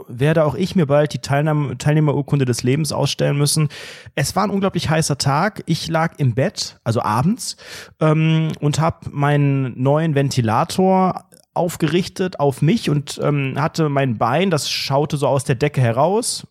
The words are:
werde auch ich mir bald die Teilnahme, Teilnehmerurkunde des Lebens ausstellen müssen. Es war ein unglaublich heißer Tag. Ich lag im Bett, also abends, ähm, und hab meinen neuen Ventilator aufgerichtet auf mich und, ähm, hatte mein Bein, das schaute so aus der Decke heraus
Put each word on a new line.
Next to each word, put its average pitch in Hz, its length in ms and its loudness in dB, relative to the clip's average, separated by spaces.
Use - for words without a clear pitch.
werde 151 360 2
auch 143 120 0
ich - 180 -2
mir 170 120 4
bald 147 260 2
die - 80 -6
Teilnahme, 143 580 0
Teilnehmerurkunde 147 680 2
des 120 200 -2
Lebens 143 260 0
ausstellen 143 480 -2
müssen. 147 300 2
Es 135 180 -2
war 190 100 0
ein 202 60 -2
unglaublich 190 400 -2
heißer 156 280 0
Tag. 156 480 0
Ich - 220 -2
lag 165 300 -2
im 127 160 2
Bett, - 480 -4
also 113 180 -2
abends, 151 560 -2
ähm, 160 480 2
und 147 200 0
hab - 320 -4
meinen 139 680 2
neuen 147 360 2
Ventilator 143 1120 2
aufgerichtet 175 840 -2
auf 143 200 0
mich 160 300 2
und, 143 320 -2
ähm, 139 340 -2
hatte 151 320 0
mein 139 300 0
Bein, 147 320 0
das 151 200 -2
schaute 147 460 -2
so 139 120 0
aus 135 160 0
der 139 120 -2
Decke 143 240 0
heraus 147 720 0